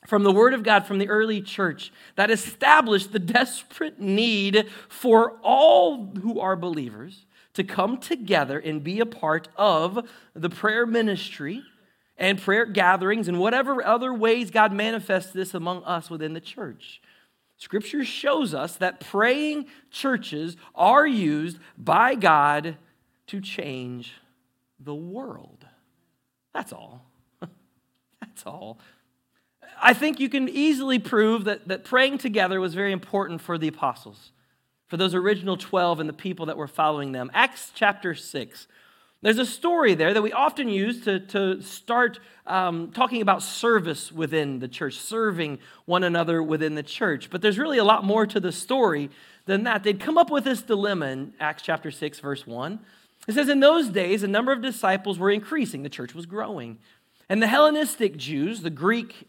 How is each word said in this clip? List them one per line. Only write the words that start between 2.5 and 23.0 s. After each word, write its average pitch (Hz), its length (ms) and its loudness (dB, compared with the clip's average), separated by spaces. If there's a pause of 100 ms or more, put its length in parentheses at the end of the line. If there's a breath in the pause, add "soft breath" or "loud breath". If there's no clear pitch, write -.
the 214 60 -2
desperate 247 800 -4
need 208 680 2 (220 loud breath)
for 226 540 4
all 269 640 6 (140)
who 226 180 -4
are 190 160 0
believers 151 720 -8 (280 soft breath)
to 196 100 -2
come 196 340 0
together 175 600 -2
and 156 240 -6
be 185 160 -4
a 233 60 2
part 165 500 -4
of 190 540 2 (240 loud breath)
the 170 160 -4
prayer 214 360 0
ministry 220 800 -4 (540)
and 190 240 0
prayer 214 240 2
gatherings 190 600 2
and 175 120 -2
whatever 247 460 0
other 240 280 2
ways 226 380 0
God 214 220 4
manifests 208 580 -2
this 185 220 -6
among 175 300 -6
us 170 260 -6
within 156 240 -6
the 165 80 -10
church. - 600 -16 (560 soft breath)
Scripture 240 480 -6
shows 277 480 -2
us 151 240 -6
that 185 220 -2
praying 277 680 0 (240 loud breath)
churches 170 680 -4 (180 loud breath)
are 262 320 6
used 170 500 -2 (200 loud breath)
by 202 380 4
God 151 600 4 (500)